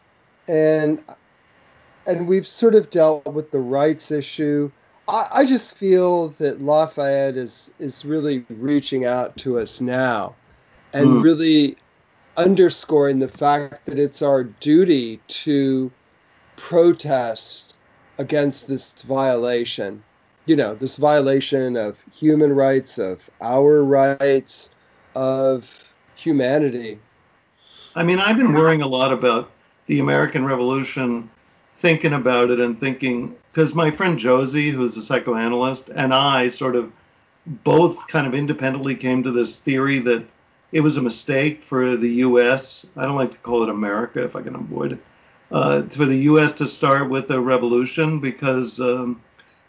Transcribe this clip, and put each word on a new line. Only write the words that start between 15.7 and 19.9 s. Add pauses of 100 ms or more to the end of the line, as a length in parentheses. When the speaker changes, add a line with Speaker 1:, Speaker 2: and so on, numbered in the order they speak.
Speaker 1:
protest (480)
against
this
violation, (420)